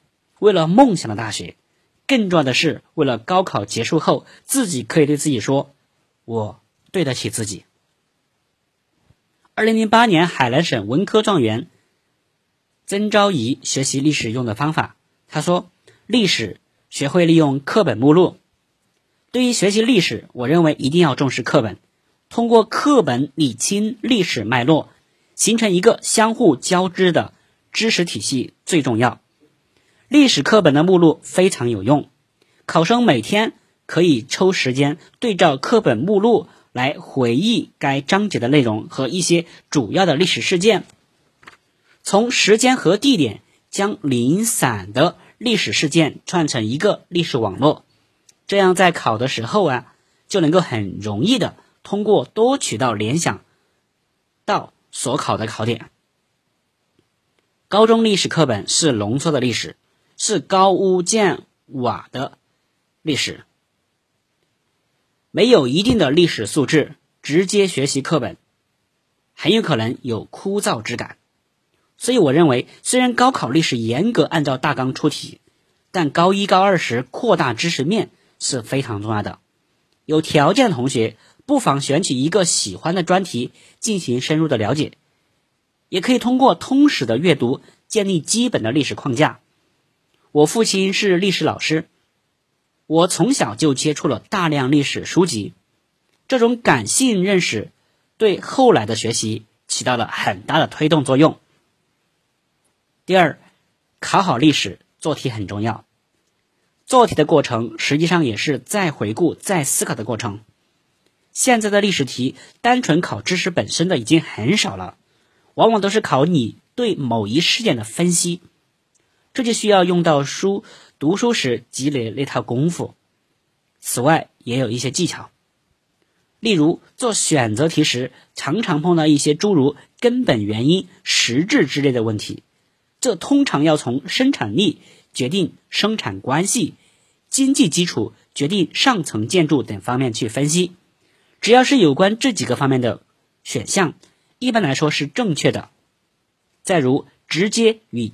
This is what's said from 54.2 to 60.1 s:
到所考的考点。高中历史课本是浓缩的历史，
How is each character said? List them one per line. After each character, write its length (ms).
到 280
所 260
考 220
的 80
考 180
点。 260
高 180
中 180
历 120
史 120
课 160
本 240
是 240
浓 260
缩 120
的 100
历 120
史， 240